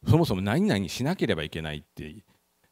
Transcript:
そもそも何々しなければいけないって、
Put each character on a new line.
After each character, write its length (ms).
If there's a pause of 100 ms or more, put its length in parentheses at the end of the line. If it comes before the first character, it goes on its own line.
そ 100
も 60
そ 120
も 60
何 240
々 220
し 160
な 140
け 100
れ 80
ば 80
い 60
け 120
な 120
い 60
っ 20
て、 420 (480)